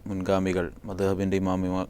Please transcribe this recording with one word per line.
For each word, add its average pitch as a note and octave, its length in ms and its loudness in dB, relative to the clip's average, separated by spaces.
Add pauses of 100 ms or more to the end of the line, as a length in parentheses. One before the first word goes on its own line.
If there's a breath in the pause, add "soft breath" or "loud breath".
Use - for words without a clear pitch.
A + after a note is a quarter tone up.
(100)
മുൻഗാമികൾ, F#2+ 560 2 (220)
മദ്ഹബിൻ്റെ F#2+ 540 0
ഇമാമി-, F#2 480 0